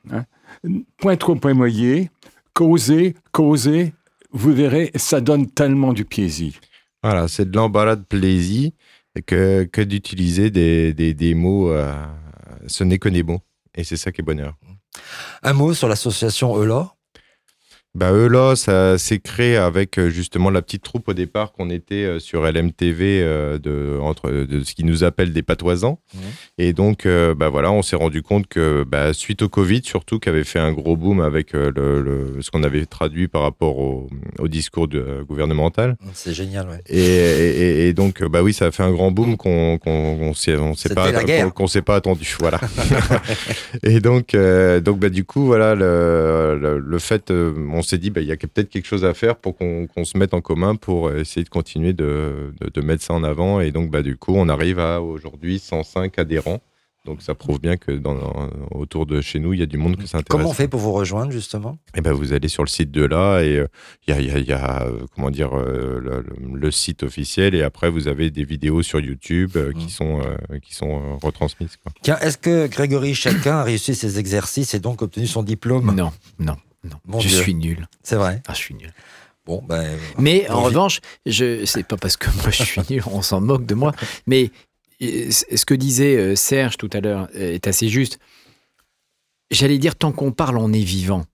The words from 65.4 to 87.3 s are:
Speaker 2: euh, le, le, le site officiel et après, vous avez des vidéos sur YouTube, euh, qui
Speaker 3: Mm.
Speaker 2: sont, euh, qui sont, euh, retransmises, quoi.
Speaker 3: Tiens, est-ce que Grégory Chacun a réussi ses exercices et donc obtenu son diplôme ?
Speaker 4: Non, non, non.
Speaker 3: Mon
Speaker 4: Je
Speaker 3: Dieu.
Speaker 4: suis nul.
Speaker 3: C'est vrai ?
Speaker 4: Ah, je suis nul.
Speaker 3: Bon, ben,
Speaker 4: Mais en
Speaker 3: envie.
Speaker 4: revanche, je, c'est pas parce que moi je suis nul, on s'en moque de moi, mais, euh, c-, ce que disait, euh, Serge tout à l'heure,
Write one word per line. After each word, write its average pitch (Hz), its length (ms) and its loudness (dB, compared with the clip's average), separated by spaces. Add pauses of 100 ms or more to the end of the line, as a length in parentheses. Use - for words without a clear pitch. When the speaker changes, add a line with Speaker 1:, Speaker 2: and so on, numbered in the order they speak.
Speaker 2:
euh, 64 420 -4
le, 64 220 -6
le, 65 380 -10
le 73 120 0
site - 320 -4
officiel 82 520 0
et 80 80 2
après, 73 260 -2
vous 80 180 -2
avez 76 240 -2
des 73 140 -6
vidéos 76 380 -2
sur 78 180 -2
YouTube, 82 560 -4
euh, 69 160 -2
qui 82 140 -8
Speaker 3:
Mm. - 20 -12
Speaker 2:
sont, 78 320 -4
euh, 69 380 -8
qui - 160 -16
sont, 73 240 -6
euh, 71 240 -8
retransmises, 78 600 -4
quoi. - 80 -12 (120)
Speaker 3:
Tiens, 156 180 0
est-ce 151 160 0
que 170 300 0
Grégory 139 480 -2
Chacun 147 420 0
a 143 80 0
réussi 117 300 0
ses 104 240 -4
exercices 104 560 -2
et 104 40 -2
donc 113 220 -4
obtenu 110 260 -4
son 113 160 -4
diplôme ? 113 540 0
Speaker 4:
Non, 85 160 0 (260)
non, 76 180 -2 (280)
non. 80 120 -12 (100)
Speaker 3:
Mon 107 140 -4
Speaker 4:
Je 101 80 0
Speaker 3:
Dieu. 95 100 2
Speaker 4:
suis 92 160 0
nul. 82 340 -4 (140)
Speaker 3:
C'est - 140 -4
vrai ? 101 300 -2
Speaker 4:
Ah, - 60 -10
je - 60 -8
suis - 160 -10
nul. - 180 -18 (540)
Speaker 3:
Bon, 87 200 -6
ben, 80 300 -4 (220)
Speaker 4:
Mais 165 320 4
en 117 60 0
Speaker 3:
envie. 120 100 2
Speaker 4:
revanche, 175 340 2 (240)
je, 113 400 0
c'est 101 180 -2
pas 104 140 -6
parce - 220 -2
que - 100 -2 (140)
moi 110 80 0
je 127 120 0
suis 101 280 -2
nul, 135 160 -2
on 101 160 -4
s'en 95 180 0
moque 127 240 2
de 110 100 -4
moi, 143 180 0 (340)
mais, 127 240 2 (520)
euh, 120 280 -4
c-, - 260 -2
ce - 80 0
que - 100 0
disait, 135 420 2
euh, 98 200 2
Serge 131 400 0
tout 104 160 -8
à 104 80 -4
l'heure, 101 340 -4